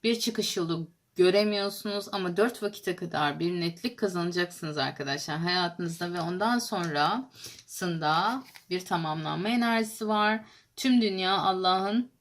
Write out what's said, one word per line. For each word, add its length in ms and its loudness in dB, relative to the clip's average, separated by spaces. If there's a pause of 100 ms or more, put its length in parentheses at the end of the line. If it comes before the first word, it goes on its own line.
Bir 160 2
çıkış 360 -2
yolu 320 -2 (280)
göremiyorsunuz 960 2
ama 240 -2
dört 260 2
vakite 340 -4
kadar 440 -2
bir 200 0
netlik 380 -4
kazanacaksınız 800 -2
arkadaşlar 600 -4
hayatınızda 760 -2
ve 80 -2
ondan 380 0
sonrasında 1900 -2 (260)
bir 140 -2
tamamlanma 640 -2
enerjisi 600 0
var. 360 2 (320)
"Tüm 240 4
dünya 320 2
Allah'ın 800 2 (100)